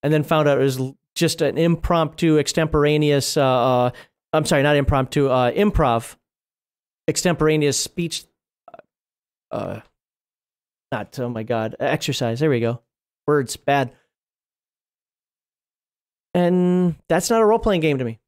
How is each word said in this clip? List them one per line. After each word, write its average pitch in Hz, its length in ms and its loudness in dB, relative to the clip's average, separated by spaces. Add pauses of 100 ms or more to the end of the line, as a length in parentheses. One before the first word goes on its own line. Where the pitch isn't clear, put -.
And 147 100 0
then 156 100 2
found 151 240 2
out 139 120 2
it 131 40 2
was 135 160 -2
l-, 131 160 -6 (200)
just 165 260 0
an 143 160 0
impromptu, 165 800 0
extemporaneous, 151 1000 0
uh, 147 60 2
uh, 127 480 2 (420)
I'm 156 120 0
sorry, 151 160 2
not 147 140 2
impromptu, 139 540 0
uh, 123 220 2
improv, 156 640 0 (920)
extemporaneous 156 720 0
speech, - 440 -8 (1300)
uh, 98 300 -8 (1120)
not, 107 260 -8
oh 123 120 -6
my 113 120 -6
God, 110 380 -4
exercise. 127 600 -4
There 151 120 2
we 123 80 2
go. 117 220 -2 (440)
Words, 147 320 -2
bad. 139 360 -2 (2500)
And 180 580 2 (140)
that's 175 240 0
not 226 100 2
a 220 40 4
role-playing 214 360 2
game 151 160 0
to 131 80 -4
me. 113 220 -8